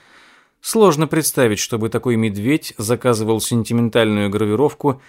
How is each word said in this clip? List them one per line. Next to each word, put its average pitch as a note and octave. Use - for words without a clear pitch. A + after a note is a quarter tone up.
сложно E3
представить, C#3
чтобы A2+
такой A#2
медведь A2+
заказывал A2
сентиментальную A2+
гравировку A2+